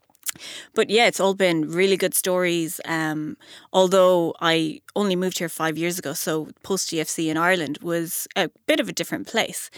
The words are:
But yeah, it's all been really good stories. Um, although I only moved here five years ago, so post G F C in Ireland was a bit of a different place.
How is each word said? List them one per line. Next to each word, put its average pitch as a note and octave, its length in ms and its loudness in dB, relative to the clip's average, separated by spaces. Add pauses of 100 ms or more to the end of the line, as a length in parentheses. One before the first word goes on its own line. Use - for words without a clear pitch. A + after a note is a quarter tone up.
(720)
But G#3+ 160 0
yeah, G#3+ 200 4
it's - 100 0
all G3 160 2
been E3+ 340 2
really F#3 280 2
good F3+ 180 0
stories. F3 680 0
Um, D#3 520 -4 (360)
although F#3 680 6
I E3 400 0 (140)
only G3 220 2
moved F#3 240 -2
here F3 80 -4
five D#3+ 280 -2
years E3+ 220 -2
ago, D3 140 -6
so D#3 360 -4 (140)
post - 280 -2
G D#3+ 100 -2
F D#3 80 -4
C E3 200 -2
in D#3 80 0
Ireland E3 460 0
was E3+ 540 -4
a F#3 120 0 (180)
bit D4+ 120 2
of A#3+ 100 -2
a F3 40 -8
different - 340 -6
place. - 520 -4